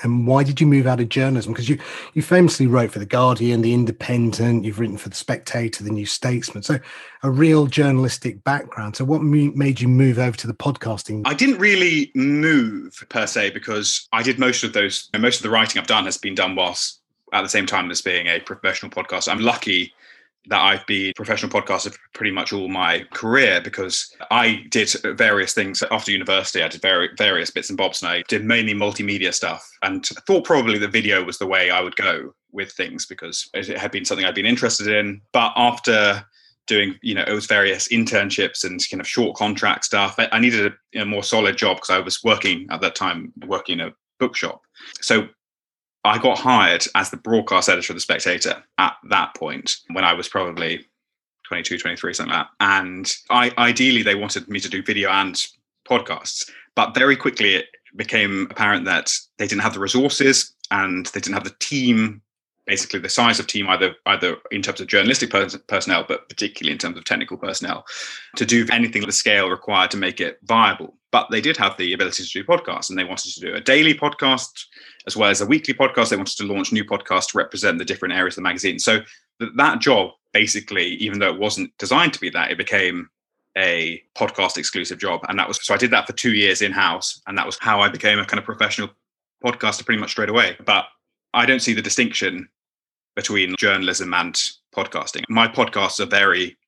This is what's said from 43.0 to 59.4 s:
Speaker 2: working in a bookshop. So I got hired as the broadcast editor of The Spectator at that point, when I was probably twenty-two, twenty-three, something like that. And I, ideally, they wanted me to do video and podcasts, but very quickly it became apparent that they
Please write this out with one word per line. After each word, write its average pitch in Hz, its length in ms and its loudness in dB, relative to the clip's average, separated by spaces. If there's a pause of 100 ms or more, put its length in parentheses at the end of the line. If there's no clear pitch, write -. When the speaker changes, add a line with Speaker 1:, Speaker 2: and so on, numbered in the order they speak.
Speaker 2:
working 90 360 -4
in - 60 -6
a - 60 -14 (240)
bookshop. - 440 -4 (400)
So 110 260 2 (800)
I 107 100 4
got 123 200 2
hired 101 480 4 (100)
as - 140 0
the - 80 -10
broadcast 107 520 2
editor 87 240 0
of 82 40 -10
The - 40 -6
Spectator - 600 -2 (140)
at 92 180 2 (140)
that 95 260 0
point, - 420 -6 (140)
when 92 120 -2
I 87 100 4
was 87 140 -6
probably 85 580 -4 (600)
twenty-two, 87 320 -6
twenty-three, 87 360 -6
something 80 200 -4
like 80 120 0
that. - 200 -2
And 95 500 0 (140)
I, 123 280 4
ideally, 120 460 4
they 104 120 2
wanted 101 340 -6
me 101 100 -6
to 95 100 -8
do 95 120 -6
video 101 280 -2
and 95 260 0 (520)
podcasts, - 600 -2 (260)
but 113 180 2
very 131 220 4
quickly 107 400 2
it - 120 -2 (280)
became 101 560 -2
apparent 101 340 0
that 87 280 0 (240)
they 104 100 -2